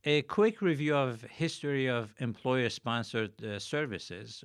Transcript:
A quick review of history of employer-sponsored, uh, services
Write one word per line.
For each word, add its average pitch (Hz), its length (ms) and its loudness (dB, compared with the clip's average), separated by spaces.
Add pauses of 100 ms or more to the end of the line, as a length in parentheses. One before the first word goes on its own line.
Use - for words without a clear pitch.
A 147 180 4
quick 214 400 2
review 151 320 2
of 127 280 0
history 139 680 -2
of 117 300 -2
employer-sponsored, 117 1300 -2
uh, 104 140 -4
services 113 880 -6